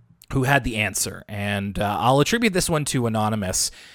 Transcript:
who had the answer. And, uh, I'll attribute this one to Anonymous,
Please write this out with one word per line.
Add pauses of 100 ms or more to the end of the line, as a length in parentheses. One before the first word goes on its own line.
(320)
who
had
the
answer.
And,
uh,
I'll
attribute
this
one
to
Anonymous, (240)